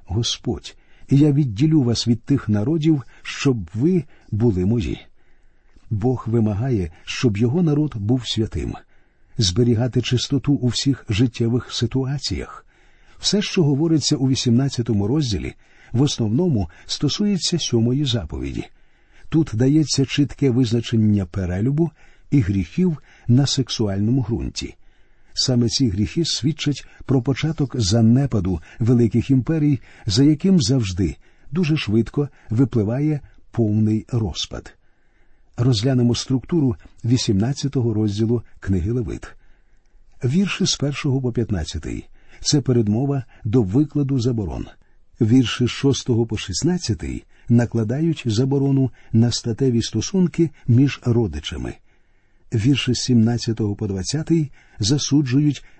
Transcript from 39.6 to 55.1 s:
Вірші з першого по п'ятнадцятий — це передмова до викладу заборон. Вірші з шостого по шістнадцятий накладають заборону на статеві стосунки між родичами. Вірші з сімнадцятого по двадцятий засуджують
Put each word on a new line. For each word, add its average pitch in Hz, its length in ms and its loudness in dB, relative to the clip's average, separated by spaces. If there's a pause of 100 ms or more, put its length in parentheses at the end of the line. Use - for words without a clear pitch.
Вірші 175 420 0
з - 100 0
першого 135 460 -2
по 123 100 -2
п'ятнадцятий — 78 800 -6 (320)
це 147 200 2
передмова 123 640 0 (200)
до 117 180 2
викладу 135 580 0
заборон. 101 460 -4 (560)
Вірші 120 440 4
з 113 40 0
шостого 120 560 0
по 110 120 -4
шістнадцятий 98 880 -4 (260)
накладають 120 760 0
заборону 135 640 0 (200)
на 117 200 4
статеві 117 500 0
стосунки 165 680 0 (180)
між 131 360 4
родичами. 76 720 -2 (800)
Вірші 123 400 0
з - 40 -2
сімнадцятого 113 800 0
по 107 120 -4
двадцятий 143 640 -2 (280)
засуджують 139 840 0 (140)